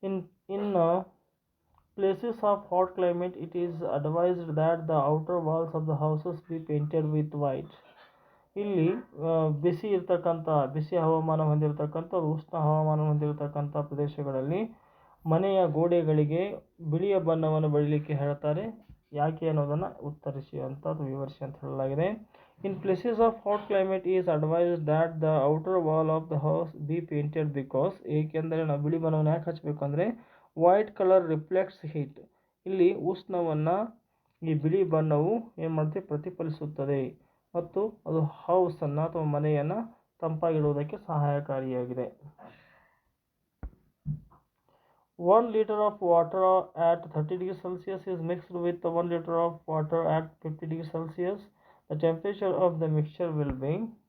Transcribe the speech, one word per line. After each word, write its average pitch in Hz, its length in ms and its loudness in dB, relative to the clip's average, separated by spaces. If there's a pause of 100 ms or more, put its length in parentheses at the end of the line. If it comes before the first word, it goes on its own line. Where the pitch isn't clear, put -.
In, 190 100 -4 (440)
in, 202 80 -2 (100)
uh, 170 240 4 (960)
places 196 460 0
of 202 160 2 (120)
hot 185 240 2
climate, 180 400 0 (100)
it 160 100 -16
is 175 200 -2 (220)
advised 170 540 0
that 156 360 2
the 160 120 2 (120)
outer 160 300 0
walls 160 340 -2
of 156 120 -2
the 156 100 0
houses 156 400 -2 (140)
be 165 80 -6 (120)
painted 151 360 0 (100)
with 151 180 -2
white. 143 380 -4 (840)
ಇಲ್ಲಿ, 196 300 0 (400)
ಆ, 165 220 2 (140)
ಬಿಸಿ 175 260 0
ಇರ್ತಕ್ಕಂಥ, 175 600 0 (240)
ಬಿಸಿ 151 240 -2
ಹವಾಮಾನ 160 460 2
ಹೊಂದಿರತಕ್ಕಂಥ, 151 720 0
ಉಷ್ಣ 160 440 -2
ಹವಾಮಾನ 156 500 2
ಹೊಂದಿರತಕ್ಕಂಥ 147 680 -2
ಪ್ರದೇಶಗಳಲ್ಲಿ 143 840 -4 (640)
ಮನೆಯ 180 420 2
ಗೋಡೆಗಳಿಗೆ 156 760 2 (480)
ಬಿಳಿಯ 190 280 2
ಬಣ್ಣವನ್ನು 160 500 2
ಬಳಿಲಿಕ್ಕೆ 151 460 2
ಹೇಳ್ತಾರೆ. 143 500 -2 (480)
ಯಾಕೆ 160 360 0
ಅನ್ನೋದನ್ನ 151 380 0 (220)
ಉತ್ತರಿಸಿ 143 520 -10
ಅಂತ 135 260 -8
ಅಥವಾ 156 200 -4
ವಿವರಿಸಿ 135 380 -8
ಅಂತ 135 200 -12
ಹೇಳಲಾಗಿದೆ. 139 440 -2 (520)
In 196 220 -4
places 196 340 0 (100)
of 226 60 4 (120)
hot 208 240 0
climate, 190 380 0
is 180 220 2
advised 165 640 2
that 160 200 4 (120)
the 156 100 2 (140)
outer 160 300 2 (100)
wall 156 300 2
of 160 120 -2
the 156 100 0
house 156 320 0 (200)
be 165 80 0 (140)
painted 151 400 -2
because, 139 420 -2 (120)
ಏಕೆಂದರೆ 160 580 -2
ನಾವು 147 180 0
ಬಿಳಿ 156 160 0
ಬಣ್ಣವನ್ನು 156 320 2
ಯಾಕೆ 165 200 -2
ಹಚ್ಬೇಕು 151 340 -6
ಅಂದ್ರೆ, 147 220 0 (500)
white 190 340 6 (100)
color 190 200 8 (120)
reflects 185 480 -2 (120)
heat. 143 220 -6 (520)
ಇಲ್ಲಿ 185 220 4 (220)
ಉಷ್ಣವನ್ನ 170 600 0 (720)
ಈ 160 120 0
ಬಿಳಿ 156 300 2
ಬಣ್ಣವು 156 480 2 (300)
ಏನ್ 160 140 -2
ಮಾಡುತ್ತೆ, 156 240 -2
ಪ್ರತಿಫಲಿಸುತ್ತದೆ 151 1040 -4 (520)
ಮತ್ತು 170 260 -4 (260)
ಅದು 160 140 0 (220)
ಹೌಸ್ 175 400 2
ಅನ್ನ 147 180 -2
ಅಥವಾ 160 220 -2
ಮನೆಯನ್ನ 151 520 0 (460)
ತಂಪಾಗಿಡುವುದಕ್ಕೆ 156 840 0
ಸಹಾಯಕಾರಿಯಾಗಿದೆ. 131 1000 -2 (3000)
One 208 360 6
liter 214 340 2
of 208 80 -4 (160)
water 170 320 4 (400)
at 170 160 4 (140)
thirty 151 260 -2
degree 185 240 -6
Celsius 185 420 -8
is 180 240 -4
mixed 180 240 -6 (100)
with 170 220 -2 (120)
one 175 120 0
liter 165 260 -2 (100)
of 170 60 0 (200)
water 156 340 0
at 160 180 2 (200)
fifty 156 260 -8
degree 160 240 -6
Celsius. 175 480 -4 (480)
The 156 140 -4
temperature 185 500 0 (100)
of 175 160 4
the 160 80 0
mixture 156 500 0
will 139 240 -2
be 143 100 -2 (360)